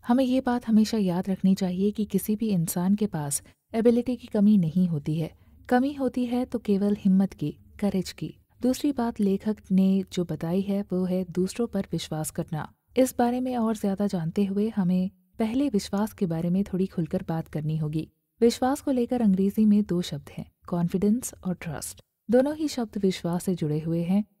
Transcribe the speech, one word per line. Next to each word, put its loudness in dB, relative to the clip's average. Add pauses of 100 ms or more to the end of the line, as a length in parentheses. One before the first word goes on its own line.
हमें 4
ये 2
बात -2
हमेशा 4
याद 0
रखनी 4
चाहिए 0
कि -2
किसी -2
भी -2
इंसान 2
के 0
पास -4 (320)
एबिलिटी 4
की -16
कमी 4
नहीं 2
होती -2
है, -4 (380)
कमी 2
होती -2
है -2
तो -6
केवल 0
हिम्मत 4
की, -6 (220)
करेज -2
की। -10 (280)
दूसरी 0
बात -4
लेखक 0 (160)
ने 4
जो -2
बताई -2
है -2
वो -2
है -2
दूसरों -2
पर -4
विश्वास -6
करना। -6 (240)
इस 4
बारे 0
में -4
और 0
ज्यादा -2
जानते 0
हुए -2
हमें 0 (280)
पहले 0
विश्वास -2
के -2
बारे -2
में 2
थोड़ी -2
खुलकर -4
बात -4
करनी -4
होगी। -4 (320)
विश्वास 2
को -4
लेकर 0
अंग्रेजी 2
में 6
दो -2
शब्द -10
हैं, -12 (220)
कॉन्फिडेंस 0 (100)
और -2
ट्रस्ट। -10 (280)
दोनों 4
ही -4
शब्द -6
विश्वास -2
से 0
जुड़े -2
हुए -2
हैं, 0 (160)